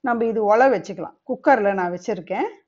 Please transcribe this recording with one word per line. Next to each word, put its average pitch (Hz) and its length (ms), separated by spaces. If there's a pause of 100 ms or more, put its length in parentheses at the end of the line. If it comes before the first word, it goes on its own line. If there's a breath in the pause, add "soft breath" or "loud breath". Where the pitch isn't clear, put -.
நம்ம 233 220
இது 220 200
ஒலை 226 240
வச்சுக்கலாம். 185 460 (100)
குக்கர்ல 247 480
நான் 180 200
வச்சிருக்கேன். 185 540 (200)